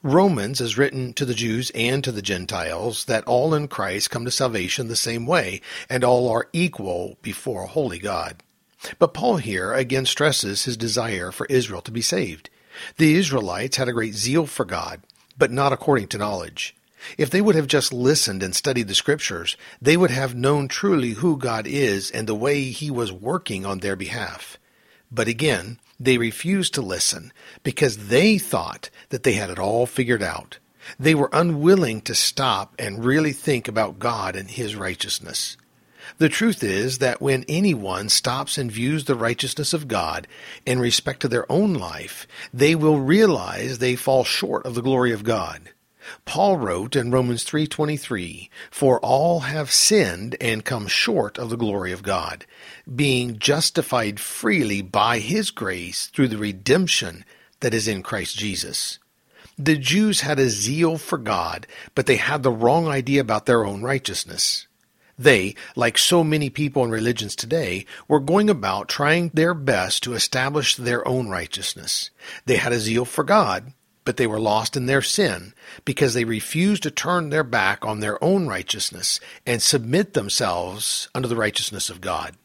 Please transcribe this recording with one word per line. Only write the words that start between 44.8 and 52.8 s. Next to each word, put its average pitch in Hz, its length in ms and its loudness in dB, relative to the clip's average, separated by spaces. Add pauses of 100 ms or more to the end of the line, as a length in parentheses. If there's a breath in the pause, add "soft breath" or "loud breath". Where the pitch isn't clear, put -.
glory 127 280 4
of 104 120 -4
God. 92 480 -4 (520 loud breath)
Paul 190 340 2
wrote 104 380 -2
in 123 140 0
Romans 123 320 2
three 156 240 0
twenty-three, 104 880 -4 (180 loud breath)
"For 131 300 4
all 151 400 4
have 139 320 -4
sinned 117 680 2
and 113 240 -2
come 110 220 -4
short 123 540 0
of 120 100 -6
the 117 80 -4
glory 101 340 -2
of 92 120 -8
God, 85 420 -4 (500 loud breath)